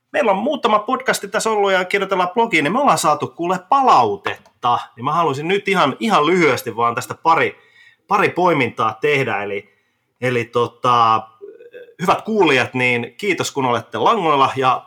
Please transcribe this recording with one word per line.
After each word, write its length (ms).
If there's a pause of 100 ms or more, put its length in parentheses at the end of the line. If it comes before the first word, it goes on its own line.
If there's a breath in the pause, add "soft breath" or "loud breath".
(120)
meillä 180
on 80
muutama 400
podcasti 500
tässä 220
ollut 220
ja 120
kirjoitellaan 460
blogiin, 340
niin 80
me 80
ollaan 180
saatu 300
kuule 300 (100)
palautetta, 1120 (180)
niin 80
mä 80
haluaisin 360
nyt 200
ihan, 320
ihan 260
lyhyesti 500
vaan 180
tästä 200
pari, 440 (500 soft breath)
pari 200
poimintaa 720
tehdä, 420
eli, 300 (480)
eli 240
tota, 800 (800)
hyvät 200
kuulijat, 520
niin 420
kiitos 340
kun 140
olette 340
langoilla 580
ja 300